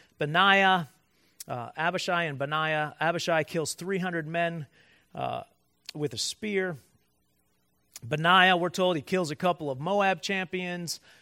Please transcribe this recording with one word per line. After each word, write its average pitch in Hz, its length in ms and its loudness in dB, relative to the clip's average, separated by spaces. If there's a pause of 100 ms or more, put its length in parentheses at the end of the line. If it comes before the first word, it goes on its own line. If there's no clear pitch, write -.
(180)
Benaiah, 185 680 4 (640)
uh, 120 280 -8
Abishai 170 480 -2
and 143 140 -6
Benaiah. 151 600 -2
Abishai 165 420 0
kills 156 320 -4
three 185 240 -6
hundred 170 300 -4
men, 170 380 -4 (480)
uh, 123 280 -6 (520)
with 147 200 -6
a 110 40 -8
spear. 190 600 -4 (1300)
Benaiah, 180 500 6
we're 175 120 0
told, 180 280 0
he 139 60 -4
kills 180 280 -2
a 147 60 -8
couple 165 340 -2
of 131 100 -8
Moab 190 400 0
champions. 180 800 -6 (220)